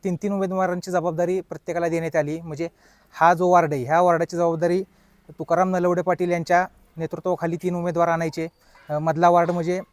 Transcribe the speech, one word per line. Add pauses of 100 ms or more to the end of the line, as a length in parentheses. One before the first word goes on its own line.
तीन
तीन
उमेदवारांची
जबाबदारी
प्रत्येकाला
देण्यात
आली.
म्हणजे (440)
हा
जो
वॉर्ड
आहे,
ह्या
वॉर्डाची
जबाबदारी (480)
तुकाराम
नलवडे
पाटील
यांच्या (300)
नेतृत्वाखाली
तीन
उमेदवार
आणायचे. (420)
अ,
मधला
वॉर्ड
म्हणजे (120)